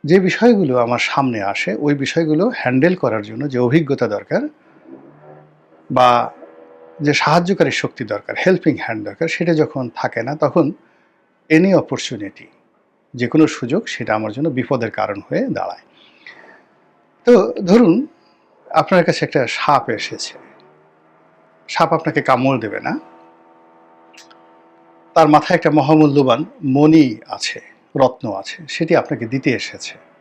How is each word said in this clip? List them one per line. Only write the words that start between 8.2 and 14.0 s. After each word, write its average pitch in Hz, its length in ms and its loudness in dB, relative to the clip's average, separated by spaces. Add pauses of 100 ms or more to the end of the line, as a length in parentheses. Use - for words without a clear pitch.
হেল্পিং 170 340 2
হ্যান্ড 107 280 -8
দরকার, 160 200 -6
সেটা 170 260 -2
যখন 135 400 -2
থাকে - 280 -6
না, 131 140 -6
তখন 151 360 0 (760)
any 175 220 4
opportunity, 120 720 -4 (720)
যে 120 140 -4
কোনো 160 180 4
সুযোগ, 143 420 -4
সেটা 113 260 -6